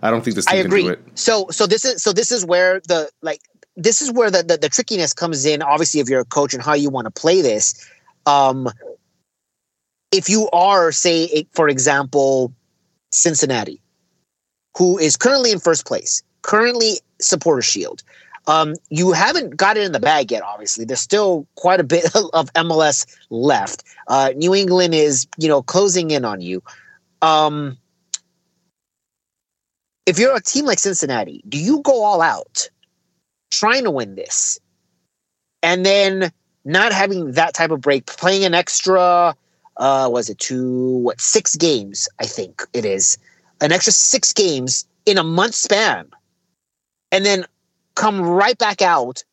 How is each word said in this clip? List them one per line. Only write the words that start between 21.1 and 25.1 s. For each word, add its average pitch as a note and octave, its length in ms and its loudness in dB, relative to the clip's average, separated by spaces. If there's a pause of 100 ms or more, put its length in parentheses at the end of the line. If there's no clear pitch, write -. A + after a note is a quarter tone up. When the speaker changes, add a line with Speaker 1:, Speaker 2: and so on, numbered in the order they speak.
Speaker 2:
quite F#3 240 2
a E3+ 40 2
bit E3 220 0 (160)
<laughs> F3+ 120 -6
of D#3+ 220 0
M E3 160 0
L D#3+ 100 4
S D3+ 240 2 (240)
left. A#2 540 0 (240)
Uh, C3+ 280 2
New E3+ 200 2
England F3+ 400 2
is, D3 320 2 (100)